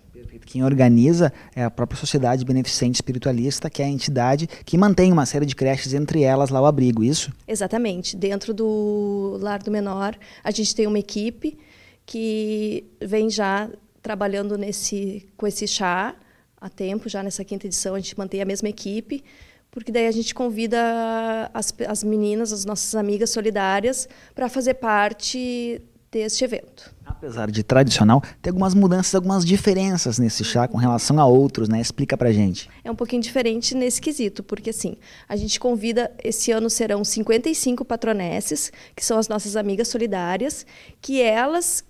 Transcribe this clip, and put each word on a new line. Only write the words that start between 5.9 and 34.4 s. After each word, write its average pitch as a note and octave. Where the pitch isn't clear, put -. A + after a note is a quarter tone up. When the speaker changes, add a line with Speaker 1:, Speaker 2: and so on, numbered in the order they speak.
Speaker 1:
entre D3
elas C3+
lá C3
o C#3
abrigo, B2+
isso? C#3
Speaker 2:
Exatamente. G#3
Dentro G3
do G#3
Lar G3+
do G#3
Menor, G3+
a -
gente G#3
tem G#3+
uma G#3
equipe A3
que G#3+
vem G#3+
já G3+
trabalhando G3+
nesse, G3+
com G#3+
esse G#3
chá G3
há G3
tempo, G3+
já G3
nessa G3
quinta G3
edição F#3+
a G3
gente -
mantém G3
a -
mesma G3
equipe, G#3
porque A#3
daí A3+
a A3+
gente A3+
convida A3+
as, A3
as G#3+
meninas, G#3+
as G3
nossas G#3
amigas G#3
solidárias, G#3
pra B3
fazer B3+
parte A#3
deste A3
evento. -
Speaker 1:
Apesar A2+
de G#2+
tradicional, B2+
tem F3+
algumas F#3
mudanças, F#3
algumas F#3+
diferenças F#3
nesse A2+
chá B2
com -
relação B2
a D3
outros, B2+
né? A2
Explica -
pra A#2+
gente. G#2
Speaker 2:
É A#3+
um A3+
pouquinho A#3+
diferente A#3
nesse B3+
quesito, A3+